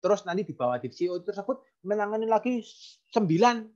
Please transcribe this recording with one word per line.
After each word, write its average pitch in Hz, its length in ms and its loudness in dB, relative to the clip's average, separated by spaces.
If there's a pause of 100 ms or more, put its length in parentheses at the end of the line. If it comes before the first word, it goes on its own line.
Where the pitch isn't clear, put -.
Terus 196 240 2
nanti 180 160 -2
di - 100 -8
bawah 123 300 -2
divisi 135 240 -4
C - 20 0
E 180 60 -4
O 175 80 -6
tersebut 202 400 -6 (240)
menangani 208 400 -2
lagi 226 340 0 (540)
sembilan 220 500 4 (120)